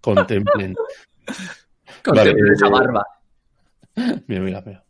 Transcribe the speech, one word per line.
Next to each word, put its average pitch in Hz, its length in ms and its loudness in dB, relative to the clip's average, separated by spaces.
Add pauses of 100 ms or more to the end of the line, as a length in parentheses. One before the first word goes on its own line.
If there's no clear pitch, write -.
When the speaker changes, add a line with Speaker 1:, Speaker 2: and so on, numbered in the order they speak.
Speaker 1:
Contemplen. 104 720 0 (1300)
Speaker 2:
Contemplen 107 320 4
Speaker 1:
Vale, 104 200 4
Speaker 2:
esa 101 140 2
Speaker 1:
eh, - 20 4
Speaker 2:
barba. 120 340 0 (1200)
Speaker 1:
Mira, 98 120 -4
mira, 95 240 -6
mira. 95 260 -20